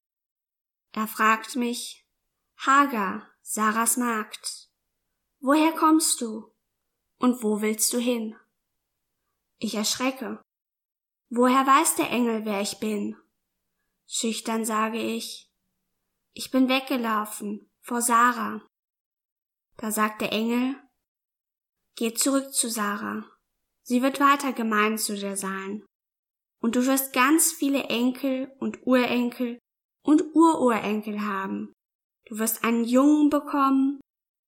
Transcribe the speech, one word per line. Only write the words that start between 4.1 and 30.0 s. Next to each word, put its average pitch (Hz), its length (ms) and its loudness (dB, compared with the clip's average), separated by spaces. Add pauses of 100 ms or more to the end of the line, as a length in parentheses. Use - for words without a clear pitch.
„Woher 311 300 4
kommst 311 480 4
du? 220 320 -8 (640)
Und 247 240 2
wo 214 200 0
willst 214 320 0
du 240 40 0
hin?“ 233 380 -2 (1200)
Ich 214 160 -8
erschrecke. 214 680 -4 (920)
„Woher 254 360 4
weiß 285 300 4
der - 160 0
Engel, 226 340 0
wer 202 160 -2
ich - 180 -6
bin?“ 214 380 -4 (880)
Schüchtern 226 600 -4
sage 220 360 -2
ich, 226 500 -8 (840)
„Ich - 180 -12
bin 262 180 2
weggelaufen 226 1120 -4
vor 240 220 -6
Sarah.“ 233 640 0 (1120)
Da 220 140 -6
sagt 214 300 -2
der 214 100 -4
Engel, 240 440 -2 (1200)
„Geh 226 180 -4
zurück 269 400 -2
zu - 160 -2
Sarah. 214 560 -6 (560)
Sie 247 220 0
wird 277 160 0
weiter 277 340 2
gemein 220 460 0
zu 214 160 -4
dir 196 200 -6
sein. 196 480 -8 (760)
Und 233 160 0
du 247 100 2
wirst 269 280 0
ganz 285 380 4
viele 277 340 0
Enkel 262 720 -2
und 220 260 -6
Urenkel 247 720 0 (460)